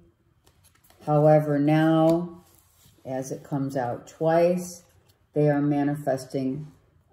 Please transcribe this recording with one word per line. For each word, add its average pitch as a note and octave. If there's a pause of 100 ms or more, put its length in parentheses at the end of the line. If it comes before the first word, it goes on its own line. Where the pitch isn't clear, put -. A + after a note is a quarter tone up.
(1080)
However, D3+
now, D#3+ (600)
as C3
it -
comes C3+
out A#2+
twice, F3 (500)
they D3+
are C#3+
manifesting C#3+ (420)